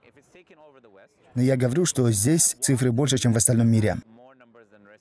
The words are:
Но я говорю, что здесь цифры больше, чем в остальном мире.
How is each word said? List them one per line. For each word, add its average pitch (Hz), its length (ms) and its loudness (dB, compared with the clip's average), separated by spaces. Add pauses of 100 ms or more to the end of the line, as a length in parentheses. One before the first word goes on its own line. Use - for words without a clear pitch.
(1300)
Но 123 80 -2
я 131 140 0
говорю, 127 280 -2
что 127 260 0
здесь 117 500 0
цифры 127 300 0
больше, 139 280 0
чем 120 140 0
в 110 40 2
остальном 117 320 2
мире. 107 280 2 (1040)